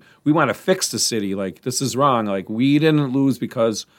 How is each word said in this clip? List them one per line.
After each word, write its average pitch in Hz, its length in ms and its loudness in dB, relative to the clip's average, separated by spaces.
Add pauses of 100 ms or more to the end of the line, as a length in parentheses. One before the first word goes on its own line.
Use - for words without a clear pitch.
(240)
we 147 80 2
wanna 160 220 2
fix - 360 -2
the 113 100 -6
city. 101 340 -2
Like, 95 300 -8
this 127 180 -4
is 117 140 -4
wrong. 123 320 2
Like, 98 200 -4
we 131 300 2
didn't 147 340 2
lose 135 280 0
because 113 480 -2 (100)